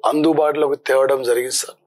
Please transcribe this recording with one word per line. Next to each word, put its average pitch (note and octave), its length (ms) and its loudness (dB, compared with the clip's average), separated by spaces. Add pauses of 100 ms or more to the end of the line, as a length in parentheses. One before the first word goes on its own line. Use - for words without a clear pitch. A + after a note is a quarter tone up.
(100)
అందుబాటులోకి D3+ 680 0 (100)
తేవడం C3+ 400 2
జరిగింది, B2 340 -2
సార్? - 240 -14